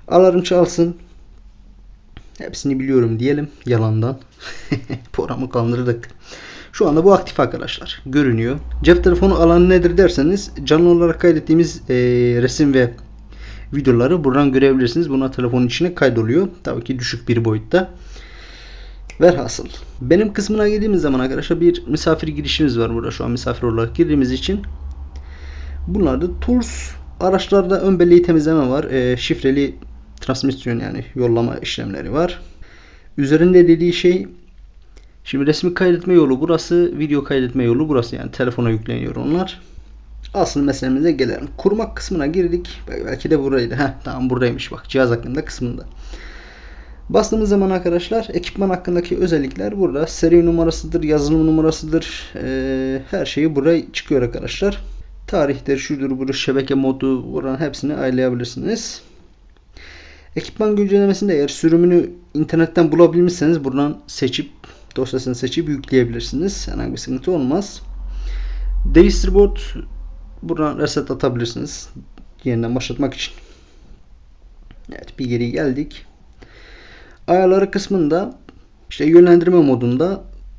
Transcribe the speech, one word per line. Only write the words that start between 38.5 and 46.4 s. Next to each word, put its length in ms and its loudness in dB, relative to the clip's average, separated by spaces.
yükleniyor 460 -4
onlar. 460 -4
Asıl 300 0
meselemize 480 0
gelelim. 360 -2
Kurmak 400 -2
kısmına 300 -4
girdik. 420 -2
Bel-, 180 -8
belki 260 -4
de 80 4
buraydı. 360 0
Heh, 180 -2
tamam 260 -4
buradaymış 420 -2
bak. 180 -16
Cihaz 200 2
hakkında 360 -4
kısmında. 400 -8